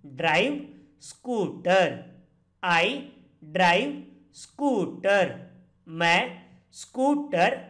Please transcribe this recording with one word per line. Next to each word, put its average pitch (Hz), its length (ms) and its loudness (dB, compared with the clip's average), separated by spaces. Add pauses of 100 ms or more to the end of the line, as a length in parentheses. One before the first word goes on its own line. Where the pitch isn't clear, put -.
ಡ್ರೈವ್ 165 520 0 (440)
ಸ್ಕೂಟರ್, 185 920 0 (680)
I 175 240 2 (680)
drive 180 420 2 (480)
scooter, 202 840 0 (640)
मैं 170 320 2 (600)
ಸ್ಕೂಟರ್ 262 760 0 (140)